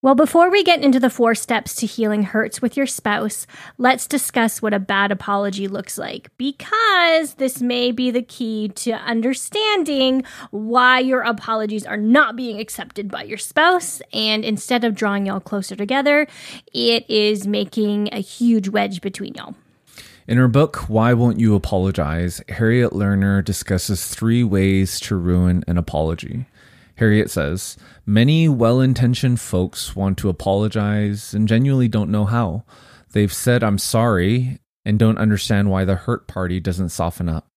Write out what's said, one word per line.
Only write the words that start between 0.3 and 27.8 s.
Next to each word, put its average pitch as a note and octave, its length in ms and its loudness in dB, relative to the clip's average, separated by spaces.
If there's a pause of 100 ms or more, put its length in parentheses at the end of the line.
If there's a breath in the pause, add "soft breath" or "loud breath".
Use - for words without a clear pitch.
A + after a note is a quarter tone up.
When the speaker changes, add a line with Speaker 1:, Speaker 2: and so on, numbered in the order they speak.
Speaker 1:
we G4 140 4
get E4+ 220 4
into C4 160 6
the B3 100 4
four A#3 240 2
steps - 420 -6
to A#3 100 -4
healing G#3+ 360 0
hurts G#3+ 400 -2
with B3 140 -2
your C#4 100 0
spouse, - 600 -6 (300 loud breath)
let's B3+ 280 0
discuss A#3 560 -2
what G#3+ 100 0
a G3+ 60 0
bad G3 320 0
apology G3+ 560 -2
looks G3 320 -8
like, - 400 -10
because E4+ 960 0
this C4 260 -4
may B3 300 0
be B3 220 -2
the A#3+ 100 -2
key A3 540 -6
to - 160 -4
understanding C4 1300 0 (300 loud breath)
why B3 480 2
your C4 220 0
apologies A3 640 -4
are G#3 120 -8
not A3+ 400 4
being A#3 240 -8
accepted G#3 500 -10
by - 140 -10
your G#3+ 140 -12
spouse. F4 640 0 (120)
And G#3+ 320 -2
instead A3 400 -2
of A3+ 100 2
drawing G3+ 320 -2
y'all F#3+ 140 -4
closer G3 340 -8
together, C#4 540 0 (440 loud breath)
it A#3 380 0
is G#3 380 0
making G#3 640 -2
a G3+ 80 -8
huge A3 480 0
wedge G3+ 320 -2
between G3 340 -10
y'all. - 220 -16 (720 loud breath)
Speaker 2:
In A#2 100 2
her B2+ 80 6
book, C#3 420 2
Why A2 240 4
Won't A#2+ 280 2
You G#2+ 160 4
Apologize?, F2 840 0 (100)
Harriet A#2 420 2
Lerner G2 520 2
discusses - 600 -4
three A#2 380 0
ways F#2+ 560 2
to - 160 -4
ruin F2+ 500 2
an E2+ 100 -2
apology. E2 720 -4 (500 soft breath)
Harriet G#2+ 340 4
says, E2 460 -4 (280 soft breath)